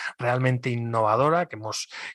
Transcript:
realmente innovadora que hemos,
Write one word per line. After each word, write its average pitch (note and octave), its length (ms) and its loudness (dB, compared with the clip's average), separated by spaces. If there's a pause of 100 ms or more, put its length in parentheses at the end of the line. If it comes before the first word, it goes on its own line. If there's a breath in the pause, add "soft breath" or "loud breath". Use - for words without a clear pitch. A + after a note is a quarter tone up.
(180 loud breath)
realmente B2+ 540 2
innovadora A#2 760 2
que - 100 -12
hemos, G#2+ 320 -8 (280 loud breath)